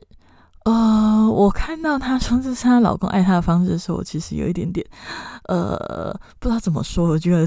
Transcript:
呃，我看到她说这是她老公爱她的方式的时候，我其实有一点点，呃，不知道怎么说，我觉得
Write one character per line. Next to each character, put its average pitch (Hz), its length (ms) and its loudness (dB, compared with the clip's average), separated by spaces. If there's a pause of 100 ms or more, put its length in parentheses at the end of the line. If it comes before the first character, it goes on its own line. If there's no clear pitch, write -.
(640)
呃， 220 640 4
我 202 200 4
看 320 320 -4
到 302 180 0
她 262 180 -2
说 247 220 0
这 262 140 -4
是 240 100 -8
她 247 160 6
老 220 160 2
公 - 140 -4
爱 190 140 2
她 190 100 4
的 175 80 2
方 170 240 2
式 185 60 0
的 170 60 -2
时 175 140 -6
候， 160 60 -2
我 - 60 -4
其 156 160 -8
实 151 160 -10
有 147 120 -4
一 175 60 -2
点 175 180 -6
点， - 140 -6 (640)
呃， - 640 -4 (260)
不 - 80 -4
知 220 60 0
道 233 60 -2
怎 190 120 -2
么 151 120 -2
说， 170 260 0
我 156 80 2
觉 165 140 0
得 175 160 4